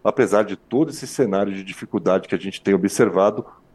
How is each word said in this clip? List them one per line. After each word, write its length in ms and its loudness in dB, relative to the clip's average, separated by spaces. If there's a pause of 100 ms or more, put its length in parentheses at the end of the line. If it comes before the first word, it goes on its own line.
apesar 400 2
de 120 -4
todo 360 -2
esse 160 -14
cenário 440 0
de 120 -8
dificuldade 640 -2
que 80 -4
a 20 -4
gente 240 -10
tem 140 2
observado, 680 2 (320)